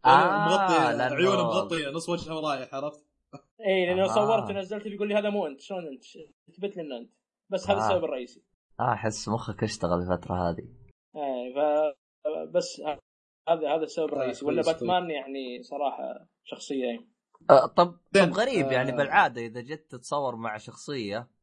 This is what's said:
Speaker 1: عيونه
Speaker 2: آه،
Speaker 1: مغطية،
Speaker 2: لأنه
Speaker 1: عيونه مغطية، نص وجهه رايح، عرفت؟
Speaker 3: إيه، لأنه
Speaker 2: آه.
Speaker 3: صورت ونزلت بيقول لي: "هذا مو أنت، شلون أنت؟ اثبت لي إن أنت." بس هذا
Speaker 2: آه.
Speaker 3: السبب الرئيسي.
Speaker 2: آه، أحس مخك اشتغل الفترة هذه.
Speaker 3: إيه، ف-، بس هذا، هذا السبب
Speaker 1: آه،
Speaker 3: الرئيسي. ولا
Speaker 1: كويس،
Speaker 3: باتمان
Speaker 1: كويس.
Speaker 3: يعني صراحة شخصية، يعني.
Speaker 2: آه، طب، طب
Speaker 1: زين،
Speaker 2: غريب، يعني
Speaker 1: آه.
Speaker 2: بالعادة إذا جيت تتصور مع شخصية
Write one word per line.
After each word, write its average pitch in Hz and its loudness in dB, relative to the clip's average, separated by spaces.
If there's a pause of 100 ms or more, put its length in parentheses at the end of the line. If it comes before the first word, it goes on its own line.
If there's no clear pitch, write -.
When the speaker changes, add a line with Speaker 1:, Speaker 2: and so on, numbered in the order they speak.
Speaker 1:
عيونه 170 6
Speaker 2:
آه، 208 2
Speaker 1:
مغطية، 170 4
Speaker 2:
لأنه 127 0
Speaker 1:
عيونه 185 4
مغطية، 170 0
نص 165 -8
وجهه 160 -4
رايح، 139 -4
عرفت؟ 147 -8 (540)
Speaker 3:
إيه، 190 2
لأنه 185 2
Speaker 2:
آه. - 2
Speaker 3:
صورت 214 2
ونزلت 202 -6
بيقول 202 -4
لي: 202 0
"هذا 208 2
مو 202 -2
أنت، 135 -10
شلون 180 -10
أنت؟ 131 -14 (440)
اثبت 196 -10
لي 170 -8
إن 143 -8
أنت." 120 -12 (400)
بس 190 -4
هذا 196 4
Speaker 2:
آه. 220 2
Speaker 3:
السبب 180 2
الرئيسي. 131 -8 (380)
Speaker 2:
آه، 120 2
أحس 107 -4
مخك 110 -4
اشتغل 87 0
الفترة 90 -2
هذه. 87 -2 (480)
Speaker 3:
إيه، 127 -6
ف-، 147 2 (580)
بس 175 -2 (680)
هذا، 156 2
هذا 160 0
السبب 156 -4
Speaker 1:
آه، 147 -4
Speaker 3:
الرئيسي. 139 -4
ولا 156 0
Speaker 1:
كويس، 165 2
Speaker 3:
باتمان 175 0
Speaker 1:
كويس. 165 -6
Speaker 3:
يعني 131 -8
صراحة 131 -6 (180)
شخصية، 131 -8
يعني. 117 -6 (420)
Speaker 2:
آه، 135 10
طب، 175 4
طب 170 -12 (160)
Speaker 1:
زين، 190 6
Speaker 2:
غريب، 214 0
يعني 127 0
Speaker 1:
آه. - -4
Speaker 2:
بالعادة 143 2
إذا 117 -8
جيت 147 -14
تتصور 131 -4
مع 113 -6
شخصية 113 -8 (140)